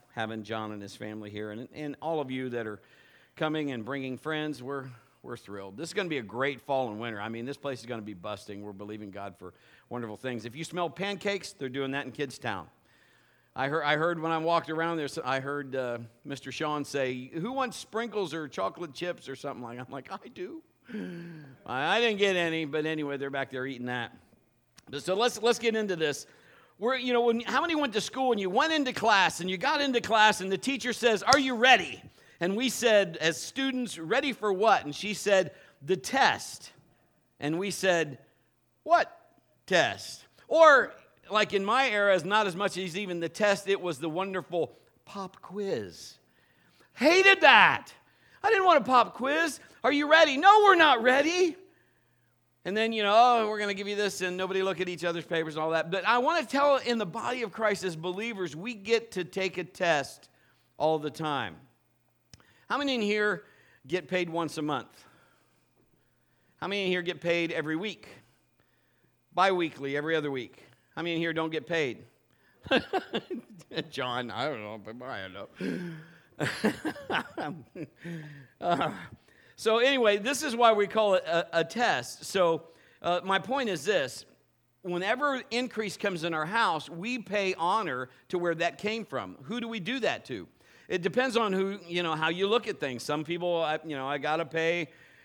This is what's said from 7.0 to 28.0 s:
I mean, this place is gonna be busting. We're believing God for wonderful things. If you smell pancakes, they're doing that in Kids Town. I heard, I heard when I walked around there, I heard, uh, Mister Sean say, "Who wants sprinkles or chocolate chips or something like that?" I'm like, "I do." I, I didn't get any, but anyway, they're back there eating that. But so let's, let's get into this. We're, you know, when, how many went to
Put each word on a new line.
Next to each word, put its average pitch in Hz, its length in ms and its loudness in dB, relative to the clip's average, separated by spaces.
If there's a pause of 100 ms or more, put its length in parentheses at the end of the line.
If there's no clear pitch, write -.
I 104 80 -6
mean, 113 160 -8
this 139 120 -8
place 139 220 -8
is 117 80 -18
gonna 117 160 -8
be 104 100 -12
busting. 101 480 -12
We're 104 120 -12
believing 104 400 -12
God 98 260 -12
for 90 160 -18 (340)
wonderful 117 280 -8
things. 120 280 -8
If 120 120 -14
you 160 80 -10
smell 170 260 -6
pancakes, 196 640 -6
they're 135 160 -8
doing 135 240 -4
that 139 140 -4
in 127 40 -12
Kids 131 300 -8
Town. 98 260 -6 (880)
I 135 140 -2
heard, 151 160 -2
I 147 120 4
heard 165 240 0
when 165 120 -2
I 160 60 0
walked 165 300 0
around 165 280 -2
there, 147 120 -4 (160)
I 131 140 0
heard, 139 380 -6
uh, 123 220 -4 (260)
Mister 139 260 -12
Sean 151 340 -4
say, 131 500 -4
"Who 175 180 -4
wants 262 240 -4
sprinkles 208 580 -6
or 156 140 -6
chocolate 170 460 -6
chips - 340 -8
or 135 80 -10
something 123 260 -10
like 120 140 -10
that?" 123 100 -10
I'm 120 60 -18
like, 135 180 -12
"I - 160 -12
do." 240 340 -14 (1040)
I, 147 320 -2
I 233 40 2
didn't 226 180 2
get 196 160 4
any, 165 300 0
but 151 220 -2
anyway, 151 300 -2
they're 139 140 -6
back 135 200 -4
there 127 160 -6
eating 123 200 -8
that. 123 280 -6 (760)
But 139 120 -8
so 180 120 -2
let's, 233 260 2
let's 226 200 4
get 226 160 2
into 208 180 0
this. 156 320 0 (520)
We're, 240 180 0
you 247 160 -2
know, 240 100 4
when, 233 180 4
how 233 220 0
many 339 140 0
went 285 160 0
to 214 80 -2